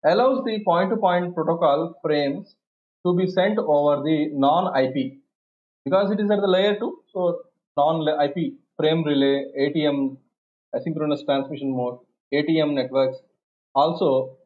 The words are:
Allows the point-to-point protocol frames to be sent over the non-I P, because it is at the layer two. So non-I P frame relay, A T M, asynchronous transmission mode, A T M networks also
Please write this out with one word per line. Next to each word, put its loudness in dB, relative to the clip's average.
Allows 2
the -4
point-to-point 0
protocol 0
frames -2
to 2
be 2
sent 0
over 2
the 0
non-I 0
P, -6
because 0
it -2
is 0
at 2
the 0
layer 2
two. -8
So -2
non-I 0
P -4
frame 0
relay, 2
A 0
T 0
M, -2
asynchronous -4
transmission -4
mode, -4
A 0
T 2
M 0
networks 0
also 2